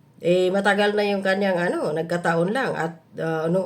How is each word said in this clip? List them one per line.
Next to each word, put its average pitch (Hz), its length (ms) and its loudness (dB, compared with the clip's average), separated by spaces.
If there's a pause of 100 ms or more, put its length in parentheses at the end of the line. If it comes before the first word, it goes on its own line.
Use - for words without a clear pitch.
(180)
Eh, 180 320 2
matagal 202 480 2
na 208 80 0
yung 196 160 -2
kanyang, 190 400 0
ano, 196 320 -2
nagkataon 170 560 0
lang. 226 240 -2
At, 160 240 -4 (240)
ah, 160 240 -2
nung 185 200 2